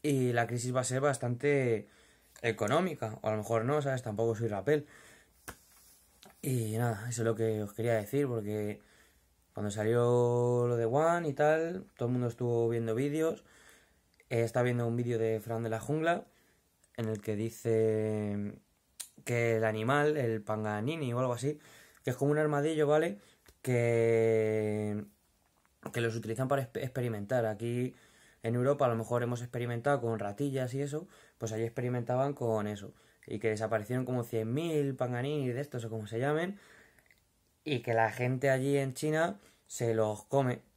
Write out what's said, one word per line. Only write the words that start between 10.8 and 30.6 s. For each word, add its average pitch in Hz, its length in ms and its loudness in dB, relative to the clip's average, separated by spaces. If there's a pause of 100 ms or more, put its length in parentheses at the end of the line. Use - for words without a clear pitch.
One 160 440 2
y 143 40 -2
tal, 160 540 2 (100)
todo 120 100 -2
el 123 60 0
mundo 123 160 0
estuvo 117 400 0
viendo 113 260 0
vídeos. 147 480 0 (880)
He 117 120 2
estado 117 200 0
viendo 120 240 2
un 117 80 0
vídeo 120 240 0
de 110 220 0
Fran 113 240 -4
de 113 60 -2
la 113 100 -2
Jungla, 160 440 0 (720)
en 113 120 -2
el 110 120 -4
que 107 140 -4
dice 107 1300 0 (640)
que 117 320 2
el 110 80 2
animal, 131 520 2
el 113 240 0
panganini 110 760 -2
o 120 40 0
algo 127 140 0
así, 135 260 -4 (460)
que 131 60 -2
es 120 60 -4
como 143 140 0
un 151 80 2
armadillo, 151 480 2
¿vale? 160 320 2 (420)
Que, 110 1400 2 (880)
que 123 80 -2
los 113 140 0
utilizan 113 320 -4
para 139 160 0
expe-, 123 220 -6
experimentar. 120 600 -2
Aquí 120 480 -2 (500)
en 113 120 0
Europa 135 320 2
a - 20 4
lo 117 60 2
mejor 117 300 0
hemos 120 180 -4
experimentado 123 580 -2
con 113 200 -2
ratillas 127 540 -2